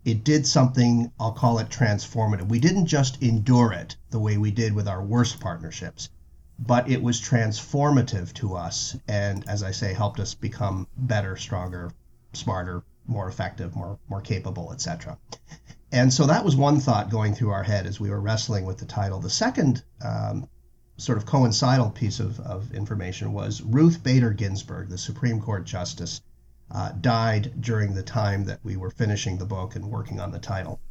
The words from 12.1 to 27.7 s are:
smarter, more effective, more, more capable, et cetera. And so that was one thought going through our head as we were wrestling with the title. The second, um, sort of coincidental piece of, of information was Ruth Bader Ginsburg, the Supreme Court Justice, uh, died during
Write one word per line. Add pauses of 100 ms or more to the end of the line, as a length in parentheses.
smarter, (240)
more
effective,
more,
more
capable,
et
cetera. (760)
And
so
that
was
one
thought
going
through
our
head
as
we
were
wrestling
with
the
title.
The
second, (200)
um, (480)
sort
of
coincidental
piece
of,
of
information
was
Ruth
Bader
Ginsburg,
the
Supreme
Court
Justice, (500)
uh,
died
during